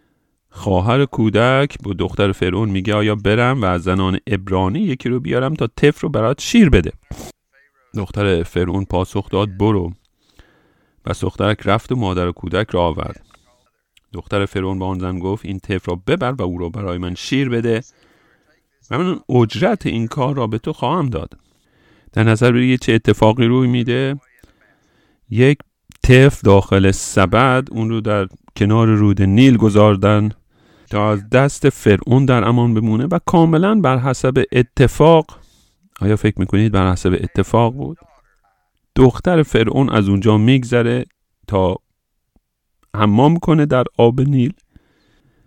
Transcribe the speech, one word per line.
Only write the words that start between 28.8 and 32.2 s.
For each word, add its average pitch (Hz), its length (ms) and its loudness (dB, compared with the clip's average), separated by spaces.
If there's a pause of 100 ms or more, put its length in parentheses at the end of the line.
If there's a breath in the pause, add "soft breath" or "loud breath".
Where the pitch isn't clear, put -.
رود 104 340 2
نیل 117 340 6
گذاردن 104 720 2 (640 soft breath)
تا 107 220 -2
از 104 160 -6
دست 135 400 2
فرعون 123 560 2